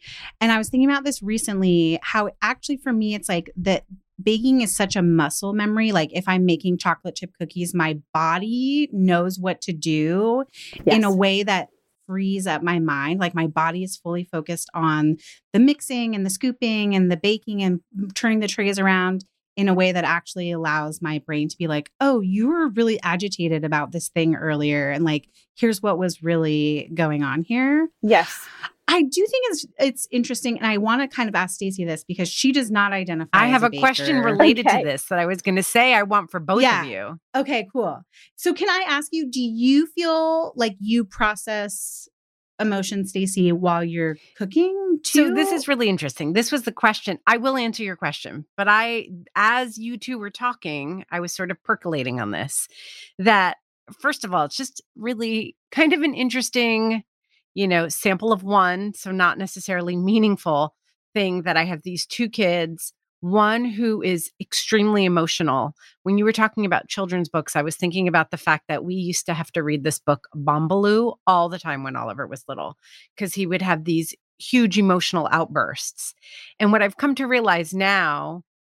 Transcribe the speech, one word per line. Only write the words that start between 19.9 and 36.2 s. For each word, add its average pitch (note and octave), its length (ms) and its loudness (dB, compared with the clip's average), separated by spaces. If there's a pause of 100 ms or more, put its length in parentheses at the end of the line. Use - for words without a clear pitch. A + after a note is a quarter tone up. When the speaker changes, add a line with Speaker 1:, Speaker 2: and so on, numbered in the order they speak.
Speaker 1:
that F3 120 0
actually E3+ 480 -2
allows D#3 500 -2
my D3+ 180 -2
brain D3+ 300 -4
to - 80 -16
be E3+ 100 -4
like, D3 320 -4
"Oh, C4+ 220 2
you G3 280 0
were E4 200 2
really A3+ 320 0
agitated E3+ 600 -2
about D3 280 -2
this E3+ 180 -8
thing D#3+ 260 2
earlier. D3 560 0
And, D3 120 -2
like, D3+ 260 -2 (260)
here's A3 260 0
what G3+ 160 0
was F3 240 -2
really D3+ 720 0
going D3+ 300 0
on C#3+ 200 -2
here." C#4 460 2 (120)
Speaker 2:
Yes. G#3 440 2 (420)
Speaker 1:
I E4+ 160 4
do E4 260 0
think B4+ 220 0
it's, D#4 140 -6 (140)
it's C4+ 320 -2
interesting. A#3+ 460 -2
And A3 100 -2
I G#3+ 100 0
wanna A3+ 300 0
kind A#3+ 220 -2
of G3+ 60 -4
ask F3+ 200 -2
Stacey F#3+ 300 -4
this D#3+ 180 -4
because F3+ 240 -4
she C4 240 0
does B3+ 180 0
not G3+ 220 2
identify F3 400 -4
Speaker 3:
I G#3 160 6
have B3+ 160 4
Speaker 1:
as A#3 80 2
a C#3+ 60 -6
Speaker 3:
a - 20 -4
question C#4 380 2
Speaker 1:
baker. A#3+ 160 2
Speaker 3:
related A3+ 340 6
Speaker 2:
Okay. G#3+ 140 4
Speaker 3:
to - 40 -2
this C#3+ 200 -4
that F#3 140 -2
I E3+ 60 0
was F3+ 160 -4
gonna F#3+ 220 0
say B3 300 4
I G#3 100 6
want G3+ 260 0